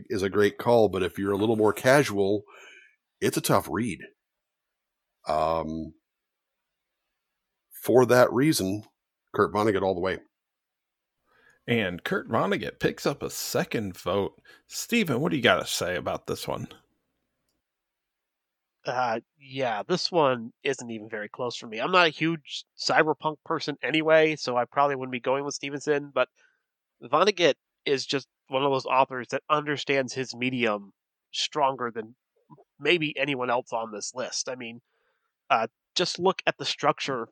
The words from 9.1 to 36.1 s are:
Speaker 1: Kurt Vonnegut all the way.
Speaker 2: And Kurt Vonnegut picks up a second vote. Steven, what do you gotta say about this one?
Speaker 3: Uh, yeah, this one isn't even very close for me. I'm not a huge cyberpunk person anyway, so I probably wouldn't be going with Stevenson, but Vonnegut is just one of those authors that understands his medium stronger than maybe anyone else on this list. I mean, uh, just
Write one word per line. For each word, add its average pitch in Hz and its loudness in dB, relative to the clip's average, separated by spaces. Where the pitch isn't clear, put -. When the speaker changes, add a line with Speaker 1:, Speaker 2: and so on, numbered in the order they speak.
Speaker 1:
Kurt 90 2
Vonnegut 104 2
all 95 0
the 87 -6
way. 90 -2
Speaker 2:
And 95 -2
Kurt 208 -6
Vonnegut 160 -2
picks - -4
up 143 -6
a - -6
second 117 -6
vote. 95 -4
Steven, 165 -2
what 165 0
do 160 -2
you 117 -2
gotta 95 4
say 90 -4
about - -6
this - -6
one? 73 -6
Speaker 3:
Uh, 123 -2
yeah, 131 -4
this 175 -2
one 131 2
isn't 131 -4
even 110 -10
very 107 -10
close 123 -8
for 123 -14
me. 110 -10
I'm 147 -2
not 180 6
a 156 2
huge 160 -4
cyberpunk 151 2
person 147 -4
anyway, 156 4
so 123 -4
I 120 0
probably 143 0
wouldn't 127 -8
be 123 -6
going 135 0
with 139 -8
Stevenson, 143 -4
but 127 2
Vonnegut 160 4
is 139 0
just 131 -4
one 135 -2
of 143 2
those 131 0
authors 131 0
that 135 -4
understands 143 0
his 127 -6
medium 117 -2
stronger 131 -2
than 113 -10
maybe 156 0
anyone 131 -2
else 127 -2
on 113 -4
this 104 -10
list. 123 -8
I 127 -8
mean, 120 -12
uh, 113 2
just - -2